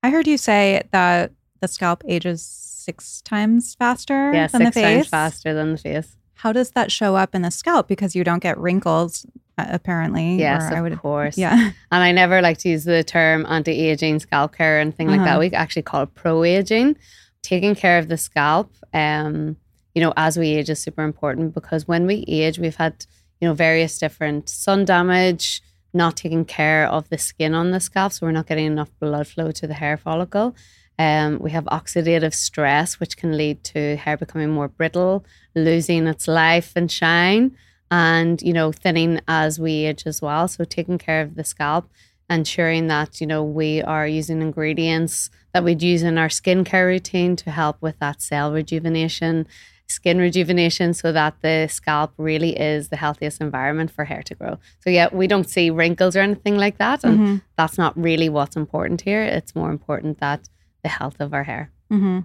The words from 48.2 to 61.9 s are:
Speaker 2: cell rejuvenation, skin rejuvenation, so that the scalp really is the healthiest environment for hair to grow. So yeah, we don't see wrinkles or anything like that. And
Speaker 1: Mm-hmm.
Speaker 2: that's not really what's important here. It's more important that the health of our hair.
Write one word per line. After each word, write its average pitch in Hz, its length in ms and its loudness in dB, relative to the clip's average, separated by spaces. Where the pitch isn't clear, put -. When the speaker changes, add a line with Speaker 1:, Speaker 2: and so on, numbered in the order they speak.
Speaker 2:
cell 147 320 -2
rejuvenation, 160 920 -2
skin 175 300 0
rejuvenation, 175 760 2
so 165 180 -2
that 156 300 0
the 160 280 0
scalp 151 480 -2
really 156 400 -2
is 151 320 -2
the 151 60 -6
healthiest 147 460 -6
environment 147 500 -4
for 151 140 -6
hair 147 180 -10
to - 120 -14
grow. - 220 -10
So - 100 -4
yeah, 175 220 6
we 190 160 0
don't 196 220 2
see 170 200 2
wrinkles 170 460 2
or 196 60 4
anything 202 360 0
like 202 200 0
that. 247 260 -2
And 226 160 6
Speaker 1:
Mm-hmm. 202 160 4
Speaker 2:
that's 160 200 0
not 165 200 0
really 165 320 0
what's 147 260 -2
important 160 460 -4
here. 208 220 -2
It's - 320 -4
more 165 140 -4
important 151 500 -6
that 147 300 -4
the 160 60 -4
health - 300 -8
of 143 140 -6
our 139 100 -4
hair. 147 280 -10